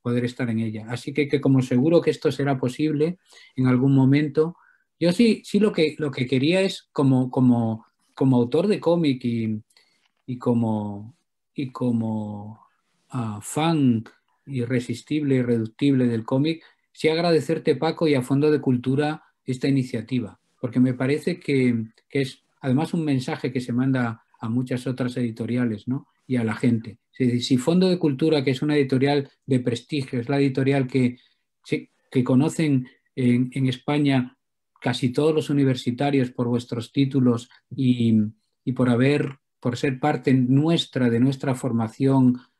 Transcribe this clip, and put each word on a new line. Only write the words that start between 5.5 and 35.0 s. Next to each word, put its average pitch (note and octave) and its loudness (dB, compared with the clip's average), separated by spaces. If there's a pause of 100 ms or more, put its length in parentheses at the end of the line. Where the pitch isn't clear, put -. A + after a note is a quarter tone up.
lo G#3 4
que, D#3 0
lo D3+ -2
que C3 -4
quería D3 2
es F#3+ -4
como, C3 2
como, A#2 2 (300)
como C3 2
autor D3 0
de F3+ 0
cómic D#3+ 0
y, A2+ -4 (640)
y B2+ -10
como, A2 -2 (400)
y C3+ -8
como, A2 -6 (440)
ah, A2+ -8
fan C#3+ 0 (420)
irresistible, C3 -4
irreductible B2 0
del A2+ -2
cómic, D3+ -2 (260)
sí - -2
agradecerte, D#3+ 0
Paco, D#3+ -2
y D3 4
a B2+ 0
Fondo C#3+ 2
de C#3+ 2
Cultura C#3 -2 (200)
esta B2+ -4
iniciativa, B2 -2 (180)
porque B2 -2
me B2+ 4
parece C#3 -2
que, B2 0 (240)
que C#3 -2
es C3 -10 (200)
además C#3+ -2
un E3 -2
mensaje C#3 -2
que B2+ -4
se B2 -6
manda B2 -2 (160)
a A#2 -8
muchas B2 -4
otras B2+ -4
editoriales, A#2 -4
¿no? C3 -6 (180)
Y B2+ -2
a A#2+ 0
la A2 -2
gente. A2+ -2 (140)
Si, B2 0
si C3 0
Fondo F3 2
de F3+ 0
Cultura, D#3 2
que C3+ 0
es C3 -2
una D3+ 0
editorial C#3 0 (160)
de C3 2
prestigio, B2+ -4
es A2+ -8
la C#3 0
editorial C3+ 2
que, B2+ 0 (440)
sí, - -6 (220)
que B2+ 2
conocen C#3 2 (260)
en, B2+ 2
en C3 -2
España C3+ 0 (440)
casi B2 -2